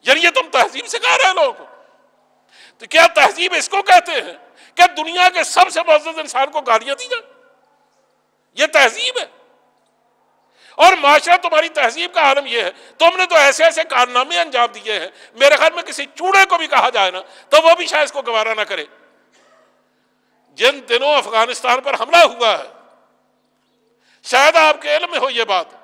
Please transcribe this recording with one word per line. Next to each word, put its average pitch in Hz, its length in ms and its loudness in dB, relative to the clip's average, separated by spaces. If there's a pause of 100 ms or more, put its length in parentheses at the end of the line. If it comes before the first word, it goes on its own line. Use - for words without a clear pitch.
یعنی 277 180 2
یہ 339 100 4
تم 339 200 -2
تہذیب 269 360 -2
سکھا 480 300 -2
رہے 440 180 2
لوگوں 311 180 0
کو؟ - 140 -18 (1120)
تو 226 80 -20
کیا 330 200 0
تہذیب 330 500 -2
اس - 120 -6
کو 392 140 -4
کہتے 349 300 2
ہیں 285 200 -8 (420)
کہ 349 120 4 (100)
دنیا 339 320 0
کے 359 140 -2
سب 359 280 0
سے 320 160 -4
معزز 320 320 0
انسان 277 320 -4
کو 294 100 -4
گالیاں 247 340 -2
دی 494 120 -14
جائیں؟ 494 260 -10 (1200)
یہ 269 120 0
تہذیب 302 520 0
ہے؟ 370 80 -8 (1500)
اور 226 180 6
معاشرہ 302 440 2
تمہاری 339 320 0
تہذیب 320 460 -4
کا 339 60 0
عالم 277 260 2
یہ 233 160 -4
ہے، 180 80 -4 (280)
تم 349 180 4
نے 370 100 -2
تو 349 100 -2
ایسے 285 280 2
ایسے 320 200 2
کارنامے 262 540 -2
انجام 254 280 -2
دیے 214 340 -8
ہیں، 170 80 -10 (260)
میرے 277 220 4
خیال 320 160 2
میں 339 100 -8
کسی 330 320 -10
چوڑے 381 340 2
کو 359 100 0
بھی 320 80 -4
کہا 262 220 2
جائے 202 220 0
نا 185 100 -12 (280)
تو 285 140 2
وہ 330 120 6
بھی 349 120 -4
شاید 302 180 -2
اس 254 80 -10
کو 277 140 -8
گوارا 226 280 -2
نہ 214 60 -8
کرے۔ 190 240 -8 (1600)
جن 262 400 -2
دنوں 269 260 0
افغانستان 240 680 -2
پر 269 200 -4
حملہ 277 160 -2
ہوا 240 420 2
ہے، 139 60 -12 (1600)
شاید 285 340 4
آپ 311 260 2
کے 294 140 -2
علم 349 140 -4
میں 320 80 -6
ہو 262 120 -2
یہ 233 140 -4
بات 185 220 -2 (180)